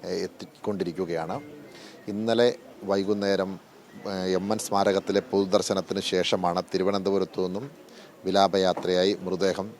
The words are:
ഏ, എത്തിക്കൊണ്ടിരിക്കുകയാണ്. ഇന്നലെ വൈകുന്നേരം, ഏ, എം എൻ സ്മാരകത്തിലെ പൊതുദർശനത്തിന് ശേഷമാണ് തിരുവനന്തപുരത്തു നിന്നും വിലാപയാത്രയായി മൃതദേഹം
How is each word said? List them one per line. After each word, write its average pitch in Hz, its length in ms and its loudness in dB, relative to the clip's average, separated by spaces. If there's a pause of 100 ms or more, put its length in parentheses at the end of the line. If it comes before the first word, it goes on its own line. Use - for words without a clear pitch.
ഏ, 90 80 -6 (140)
എത്തിക്കൊണ്ടിരിക്കുകയാണ്. 90 1120 -6 (680)
ഇന്നലെ 113 460 2 (300)
വൈകുന്നേരം, 98 760 0 (540)
ഏ, - 20 -6 (240)
എം 98 140 -2
എൻ 110 60 0
സ്മാരകത്തിലെ 98 640 2 (100)
പൊതുദർശനത്തിന് 95 680 0
ശേഷമാണ് 90 640 0 (120)
തിരുവനന്തപുരത്തു 98 720 0
നിന്നും 104 240 -6 (540)
വിലാപയാത്രയായി 92 960 4
മൃതദേഹം 92 580 -2